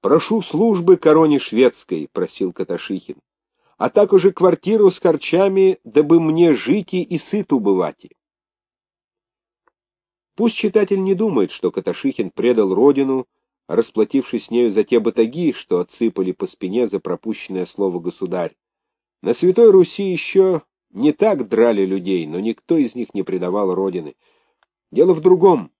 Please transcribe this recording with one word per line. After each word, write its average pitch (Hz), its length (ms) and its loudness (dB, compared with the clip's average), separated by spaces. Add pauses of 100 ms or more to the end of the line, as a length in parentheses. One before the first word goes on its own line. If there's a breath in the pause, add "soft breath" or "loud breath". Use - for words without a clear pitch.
«Прошу 160 400 0
службы 180 560 2
короне 151 420 2
шведской», 107 720 -2
просил 90 420 -6
Каташихин, - 680 -10 (580)
«а - 120 -2
также 202 420 4
квартиру 196 600 2
с - 80 -14
харчами, 190 840 0
дабы 151 360 2
мне 160 360 2
жить 180 380 -2
и, 185 80 -2
и 165 160 -6
сыту 165 420 -4
бывати». 92 560 -4 (2250)
Пусть 220 200 0
читатель 202 460 0
не 190 140 0
думает, 175 360 -2
что - 200 -4
Каташихин 98 580 -6
предал 107 440 0
родину, 135 540 0 (400)
расплатившись 110 800 -4
с - 60 -14
нею 120 180 0
за 101 140 0
те 117 160 0
батаги, 117 540 -2
что - 260 -4
отсыпали 92 520 -4
по 95 140 -6
спине 104 420 -4
за 98 120 -6
пропущенное 92 680 -8
слово 90 340 -4
«государь». 87 560 -8 (680)
На - 100 -2
Святой 202 380 4
Руси 190 320 4
ещё 185 580 0 (300)
не 143 200 0
так 151 380 0
драли 110 360 2
людей, 92 420 -4
но 82 120 -8
никто 113 380 -4
из 131 160 -2
них 120 220 -10
не 98 80 -4
предавал 92 500 -4
родины. 90 420 -6 (760)
Дело 180 240 2
в 156 60 -10
другом 175 580 4